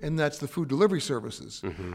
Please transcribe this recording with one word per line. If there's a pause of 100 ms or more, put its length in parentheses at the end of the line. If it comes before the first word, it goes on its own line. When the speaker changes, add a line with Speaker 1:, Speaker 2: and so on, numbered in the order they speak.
Speaker 1:
and
that's
the
food
delivery
services.
Speaker 2:
Mm-hmm.